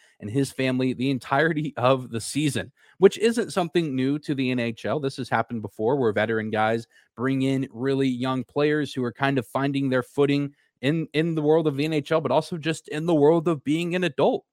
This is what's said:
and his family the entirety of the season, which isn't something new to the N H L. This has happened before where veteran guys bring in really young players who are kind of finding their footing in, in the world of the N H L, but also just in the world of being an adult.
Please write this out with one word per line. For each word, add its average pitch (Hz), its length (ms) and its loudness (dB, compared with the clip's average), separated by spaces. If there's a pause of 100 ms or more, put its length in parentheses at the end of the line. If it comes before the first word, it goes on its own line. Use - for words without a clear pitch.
(200)
and 104 100 -8
his 131 220 0
family 131 400 0
the 127 180 -2
entirety 147 640 0
of 127 340 2
the 113 100 -6
season, 135 520 -2 (260)
which 196 200 6
isn't 226 340 0
something 165 420 0
new 131 260 0
to 147 140 -4
the 127 160 -2
N 127 80 -2
H 117 260 -4
L. 135 160 -2
This 139 160 -4
has 127 120 -8
happened 113 340 -2
before 110 340 -2
where 120 160 2
veteran 110 380 0
guys 110 360 0 (300)
bring 131 260 -2
in 135 300 0
really 135 360 -2
young 127 360 -4
players 147 480 -2
who 131 120 -4
are 120 80 -4
kind 139 260 0
of 123 80 -4
finding 139 420 -2
their 127 140 2
footing 143 520 0 (280)
in, 151 300 0
in 160 220 0
the 156 80 -2
world 156 240 4
of 143 100 0
the 139 80 0
N 160 100 -2
H 147 180 -2
L, 160 80 2
but 135 120 -2
also 156 260 0
just 156 300 -6
in 156 180 -6
the 175 80 2
world 156 340 6
of 156 160 -2
being 165 300 -2
an 185 100 0
adult. 175 480 0